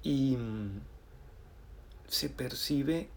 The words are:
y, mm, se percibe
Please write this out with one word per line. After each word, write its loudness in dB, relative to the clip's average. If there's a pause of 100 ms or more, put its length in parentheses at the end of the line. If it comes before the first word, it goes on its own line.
y, 6
mm, -2 (1300)
se 0
percibe 2